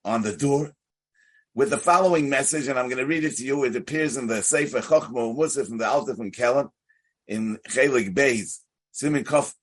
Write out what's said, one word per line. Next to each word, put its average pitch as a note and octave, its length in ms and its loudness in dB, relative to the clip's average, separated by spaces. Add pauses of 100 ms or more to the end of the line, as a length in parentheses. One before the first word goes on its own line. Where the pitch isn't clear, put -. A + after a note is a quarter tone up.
on A2 200 -2
the G#2 120 -4
door C#3+ 380 0 (800)
with C3+ 160 2
the C#3+ 80 0
following F3 520 4
message, C#3 380 0
and C3 120 0
I'm B2 100 -2
gonna B2+ 160 -2
read D#3 180 -2
it D#3 140 -4
to A#2+ 60 -8
you. C#3 200 -2
It A#2+ 120 0
appears C#3+ 420 -2
in B2 100 -4
the A2+ 140 -2
Sefer D3 380 0
Chochmah A#2+ 560 0
U'Musaf C#3 320 -2
from A2+ 100 -10
the A2 100 -2
Alter C3 280 0
from G#2 160 -10
Kelm B2 380 0 (580)
in A2 300 -4 (100)
Chelik B2 480 2
Beis, A#2+ 440 0 (340)
Siman C#3+ 300 -2
Kuf, C#3+ 400 0